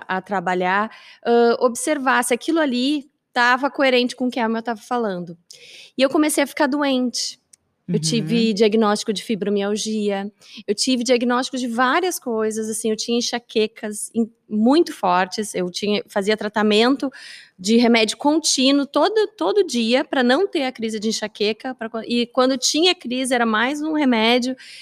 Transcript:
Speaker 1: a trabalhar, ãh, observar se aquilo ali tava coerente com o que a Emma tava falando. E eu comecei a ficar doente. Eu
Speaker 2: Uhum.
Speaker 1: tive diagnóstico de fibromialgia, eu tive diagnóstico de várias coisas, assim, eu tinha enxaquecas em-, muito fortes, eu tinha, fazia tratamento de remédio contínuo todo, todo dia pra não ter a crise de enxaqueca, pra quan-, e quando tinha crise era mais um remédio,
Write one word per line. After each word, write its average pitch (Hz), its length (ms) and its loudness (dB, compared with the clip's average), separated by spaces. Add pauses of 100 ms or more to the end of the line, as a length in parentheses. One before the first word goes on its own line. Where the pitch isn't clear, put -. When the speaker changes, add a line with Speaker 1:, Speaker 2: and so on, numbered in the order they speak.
Speaker 1:
a 185 140 -4
trabalhar, 185 680 -2 (340)
ãh, 233 360 4
observar 254 640 0
se - 80 -2
aquilo 320 260 -2
ali 269 520 0 (200)
tava 247 400 2
coerente 254 460 2
com 254 120 -2
o - 20 -4
que 247 100 -4
a 226 60 0
Emma 226 160 -2
tava 226 180 -6
falando. 185 560 -6 (640)
E - 20 2
eu 269 80 4
comecei 302 340 2
a 277 40 0
ficar 294 200 -2
doente. 262 720 -2 (480)
Eu 175 80 -4
Speaker 2:
Uhum. 165 60 0
Speaker 1:
tive 220 520 0
diagnóstico 214 600 2
de 185 100 -6
fibromialgia, 202 1120 -4 (340)
eu 208 80 -2
tive 247 300 -2
diagnóstico 247 520 0
de 254 120 -6
várias 262 500 0
coisas, 220 500 -4
assim, 220 220 -4
eu 220 60 -2
tinha 233 220 -2
enxaquecas 226 920 -4
em-, 220 160 -2 (200)
muito 269 440 4
fortes, 185 600 -2
eu 180 160 -4
tinha, 208 380 -2
fazia 208 280 0
tratamento 214 760 2 (440)
de 196 200 2
remédio 226 400 4
contínuo 285 720 2
todo, 415 500 0
todo 392 260 0
dia 247 400 0
pra 277 220 0
não 277 240 4
ter 320 160 -2
a 262 80 -4
crise 220 260 -6
de 214 120 -4
enxaqueca, 220 640 -4
pra 220 120 -10
quan-, 220 200 -10
e 240 180 0
quando 262 320 2
tinha 320 340 2
crise 254 400 -4
era 240 140 2
mais 233 340 0
um 311 120 -4
remédio, 254 640 2 (260)